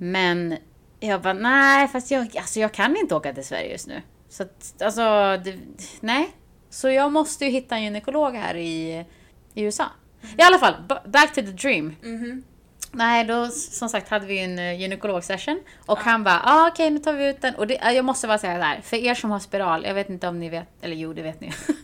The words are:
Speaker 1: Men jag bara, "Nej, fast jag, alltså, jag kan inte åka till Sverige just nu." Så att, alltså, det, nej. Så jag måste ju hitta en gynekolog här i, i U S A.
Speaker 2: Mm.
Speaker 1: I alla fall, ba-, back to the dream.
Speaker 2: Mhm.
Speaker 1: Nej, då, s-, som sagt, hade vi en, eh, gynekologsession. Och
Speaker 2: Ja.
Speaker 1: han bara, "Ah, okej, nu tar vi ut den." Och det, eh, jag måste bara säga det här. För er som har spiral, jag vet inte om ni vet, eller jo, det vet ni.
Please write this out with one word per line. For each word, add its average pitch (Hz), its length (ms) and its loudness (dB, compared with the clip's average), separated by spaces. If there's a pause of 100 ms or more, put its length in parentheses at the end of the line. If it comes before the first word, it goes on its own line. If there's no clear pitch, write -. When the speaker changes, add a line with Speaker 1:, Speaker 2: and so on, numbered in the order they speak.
(120)
Speaker 1:
Men 175 440 0 (440)
jag 202 220 -2
bara, 190 100 0
"Nej, 277 560 4
fast 254 220 -6
jag, 254 260 -2
alltså, - 240 -6
jag 214 120 0
kan 240 240 0
inte 370 180 0
åka 147 200 -2
till 135 120 -12
Sverige - 260 -8
just - 140 -12
nu." - 160 -12 (260)
Så - 140 -12
att, - 400 -12
alltså, 208 180 -2 (440)
det, 190 140 -10 (420)
nej. 262 300 0 (400)
Så - 200 -2
jag 277 220 2
måste 311 320 0
ju 277 60 0
hitta 254 260 -2
en 220 60 -4
gynekolog 247 520 -2
här 185 200 -6
i, 165 500 -6 (500)
i 214 80 -4
U 208 60 0
S 208 120 -6
A. 208 60 0 (360)
Speaker 2:
Mm. - 160 -18
Speaker 1:
I 320 40 10
alla 359 160 10
fall, 202 160 6 (140)
ba-, - 200 -4
back 285 260 6
to - 60 0
the - 20 -4 (260)
dream. 160 340 -2
Speaker 2:
Mhm. 240 400 -10 (500)
Speaker 1:
Nej, 233 320 2
då, 233 200 0
s-, - 340 -8
som 233 100 -6
sagt, 214 200 -4
hade 202 180 -2
vi 196 120 -4
en, 180 200 -4
eh, 175 220 -4
gynekologsession. 190 800 -4 (260)
Och 208 120 2
Speaker 2:
Ja. - 60 -8
Speaker 1:
han 226 200 4
bara, 180 200 4
"Ah, 311 240 8
okej, 330 220 2
nu 302 80 0
tar 302 140 -2
vi 277 160 0
ut 277 120 -4
den." 262 140 -2
Och 214 120 -2
det, 254 100 0
eh, - 160 2
jag 254 120 4
måste 254 220 -2
bara 214 120 2
säga 175 200 -4
det 175 60 -2
här. 147 160 0
För - 160 -6
er 240 180 0
som 226 160 -4
har 208 80 -2
spiral, 190 460 -2
jag 196 100 -2
vet 196 140 -2
inte 185 200 -6
om 175 120 -6
ni 165 80 -8
vet, 165 200 -8 (140)
eller 170 140 -6
jo, 160 160 -8
det 160 100 -10
vet 156 180 -10
ni. 170 120 -12 (320)